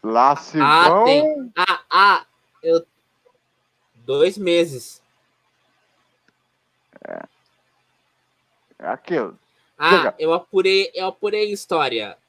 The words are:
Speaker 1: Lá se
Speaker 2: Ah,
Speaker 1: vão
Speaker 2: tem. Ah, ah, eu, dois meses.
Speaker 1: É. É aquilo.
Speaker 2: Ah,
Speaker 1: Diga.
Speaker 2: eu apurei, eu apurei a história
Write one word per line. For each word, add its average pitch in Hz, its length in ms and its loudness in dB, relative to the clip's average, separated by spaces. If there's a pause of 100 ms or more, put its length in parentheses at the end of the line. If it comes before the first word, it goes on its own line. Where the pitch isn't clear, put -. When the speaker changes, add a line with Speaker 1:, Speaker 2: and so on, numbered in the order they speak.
Speaker 1:
Lá 120 320 2
se 156 240 -8
Speaker 2:
Ah, 156 300 6
Speaker 1:
vão 202 160 4
Speaker 2:
tem. 285 500 0
Ah, 180 240 -2 (100)
ah, 190 360 2 (360)
eu, 165 240 -2 (1080)
dois 143 420 -2
meses. 170 640 -2 (2000)
Speaker 1:
É. 50 160 -14 (1600)
É - 80 -14
aquilo. 127 520 -6 (380)
Speaker 2:
Ah, 156 120 0
Speaker 1:
Diga. 175 300 2
Speaker 2:
eu 160 140 0
apurei, 190 600 0
eu 185 140 -6
apurei 208 420 -4
a 208 40 -6
história 127 640 -6 (120)